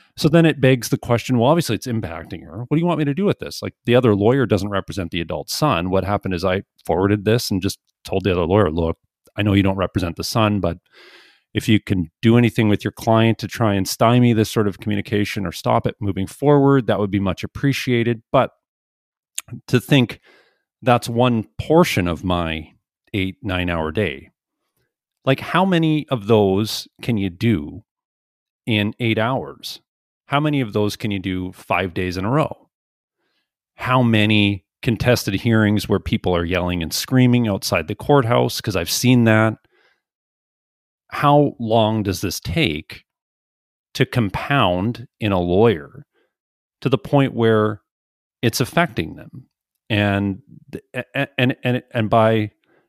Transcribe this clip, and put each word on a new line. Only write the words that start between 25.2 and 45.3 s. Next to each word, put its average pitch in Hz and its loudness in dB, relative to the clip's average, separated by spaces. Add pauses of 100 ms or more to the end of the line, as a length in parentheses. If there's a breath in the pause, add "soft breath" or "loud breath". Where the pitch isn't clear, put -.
Like, 135 0
how 175 0
many 165 0
of 107 -4
those 104 2 (160)
can 120 -2
you 98 -2
do 90 -2 (800)
in 107 -2
eight 113 -2
hours? 107 -6 (460)
How 139 -2
many 147 0
of 107 -4
those 104 0
can 110 -6
you 98 -4
do 92 -6
five 92 -4
days 92 -4
in 95 -4
a 107 -2
row? - -4 (1080)
How 127 0
many 107 2 (160)
contested 110 0
hearings 107 2
where 101 2
people 90 -2
are 85 -2
yelling 90 -2
and 78 -6
screaming 123 2
outside 92 -2
the 104 -8
courthouse? 123 2
'Cause 92 -4
I've 85 -4
seen 123 4
that. 110 4 (1600)
How 147 2
long 110 0
does 98 -4
this - -6
take 87 -6 (920)
to 127 0
compound 113 -2 (100)
in 104 -2